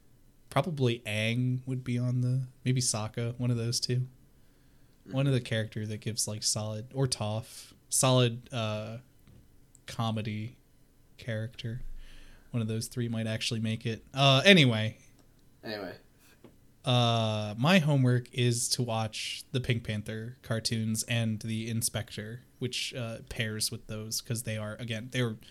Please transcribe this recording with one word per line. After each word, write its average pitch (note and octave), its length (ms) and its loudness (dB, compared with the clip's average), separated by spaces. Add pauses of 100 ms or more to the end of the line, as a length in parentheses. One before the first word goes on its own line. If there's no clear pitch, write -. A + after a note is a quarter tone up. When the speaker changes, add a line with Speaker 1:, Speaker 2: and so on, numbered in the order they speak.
(500)
Speaker 1:
probably C3 560 0
Aang A#2 600 0
would B2+ 180 -6
be B2 140 -2
on B2+ 240 0
the, B2+ 200 2 (220)
maybe B2+ 160 2
Sokka, A#2 580 -2
one B2 120 0
of A#2+ 60 2
those A#2 240 -2
two. B2 160 -2 (1120)
Speaker 2:
Mm-hmm. F#2+ 60 -12
Speaker 1:
One C#3 140 0
of C3+ 60 4
the B2 80 4
character A2 460 -2
that G#2+ 140 -6
gives, G#2+ 260 -4
like, G#2+ 160 -6
solid, G#2+ 520 -2
or C3+ 120 2
Toph, - 640 -6 (160)
solid, B2+ 640 4
uh, A2 460 -4 (880)
comedy A2 720 -2 (600)
character. A#2 640 -6 (680)
One A#2 120 0
of A2 60 0
those A2+ 180 -2
three A#2+ 220 -2
might A2+ 180 -2
actually A2 340 -2
make A2 260 0
it. A2 180 -4 (100)
Uh, C3+ 300 8
anyway. B2 520 8 (680)
Speaker 2:
Anyway. G2+ 300 -8 (920)
Speaker 1:
Uh, A2+ 720 2
my E3+ 200 6
homework B2+ 540 4
is A#2+ 380 0
to - 120 0
watch A2 720 -4
the B2+ 80 -2
Pink A#2 240 -2
Panther A2 580 -6
cartoons A2 600 -2
and A2+ 380 -2
the A2+ 280 -4
Inspector, A2+ 720 -4 (180)
which, - 360 -4
uh, A2+ 240 -6 (100)
pairs A2 420 -2
with A2+ 180 -10
those, A2 340 -6
'cause A2+ 220 -6
they A2 120 -4
are, G#2+ 200 -8
again, A#2 340 -8
they're A#2+ 260 0 (140)